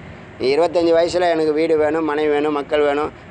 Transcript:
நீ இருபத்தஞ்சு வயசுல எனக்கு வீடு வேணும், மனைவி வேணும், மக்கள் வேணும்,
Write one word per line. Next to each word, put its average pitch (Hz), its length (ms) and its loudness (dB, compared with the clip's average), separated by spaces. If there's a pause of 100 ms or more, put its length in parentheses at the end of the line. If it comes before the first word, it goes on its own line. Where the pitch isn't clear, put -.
(400)
நீ 131 180 0
இருபத்தஞ்சு 170 380 2
வயசுல 165 240 2
எனக்கு 160 340 2
வீடு 160 240 2
வேணும், 156 280 0
மனைவி 151 260 0
வேணும், 147 220 0
மக்கள் 147 280 -2
வேணும், 147 300 0 (200)